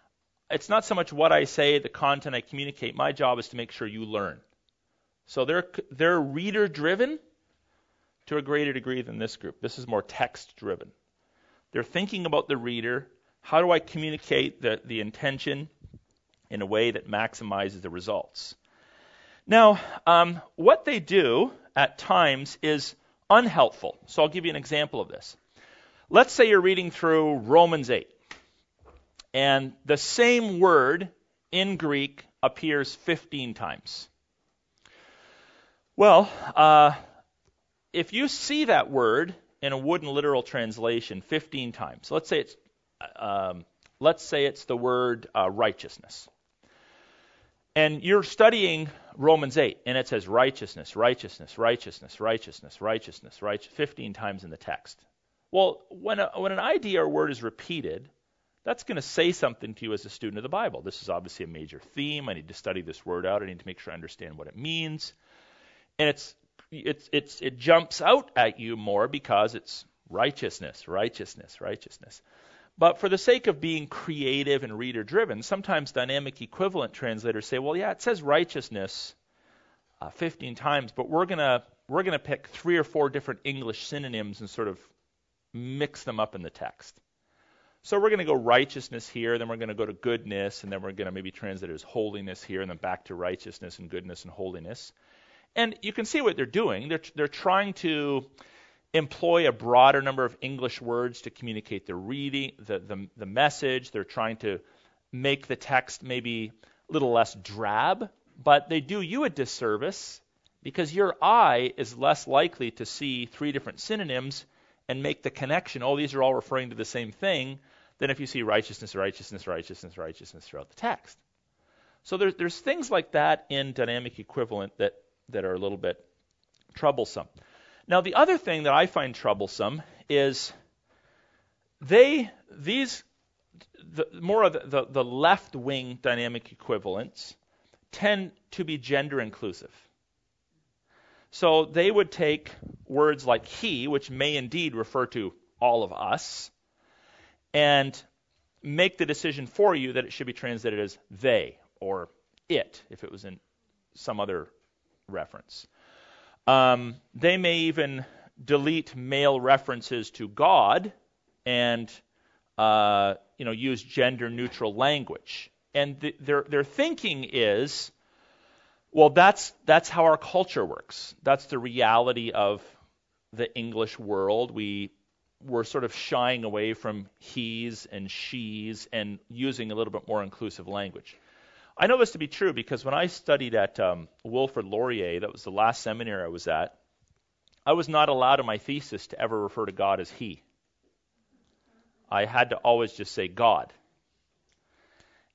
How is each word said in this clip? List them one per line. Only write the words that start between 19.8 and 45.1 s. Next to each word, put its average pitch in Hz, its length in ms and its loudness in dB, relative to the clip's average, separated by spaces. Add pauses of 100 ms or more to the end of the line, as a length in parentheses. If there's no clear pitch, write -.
um, 170 340 6 (140)
what 254 300 6
they 269 140 0
do 165 520 4 (240)
at 139 240 2
times 147 640 2
is 151 320 -2 (340)
unhelpful. 180 680 4 (100)
So - 160 2
I'll 156 60 4
give 165 160 -6
you 170 40 -4
an 156 60 -4
example 147 460 -4
of 92 60 -8
this. - 300 -16 (720)
Let's 254 240 8
say 233 160 6
you're 202 120 8
reading 180 280 2
through 156 480 2
Romans 143 540 6
eight, 104 180 -2 (1300)
and 135 380 2 (120)
the 139 120 4
same 233 600 2
word 175 500 6 (420)
in 190 260 0
Greek 143 480 -2 (160)
appears 143 540 0
fifteen 143 580 -6
times. - 540 -12 (1900)
Well, 196 340 10 (260)
uh, 151 380 10 (1000)
if 165 200 -4
you 262 140 0
see 294 380 -4
that 151 240 4
word 139 460 2 (260)
in 139 120 -4
a 135 40 -4
wooden 151 300 -2
literal 143 360 0
translation 113 800 -4
fifteen 135 500 -6
times, 67 400 -12
let's 160 180 -4
say 160 100 0
it's, - 160 -8 (600)
um, 95 500 -6 (340)
let's 160 240 2
say 143 220 0
it's 139 200 -4
the 123 120 -2
word, 123 580 0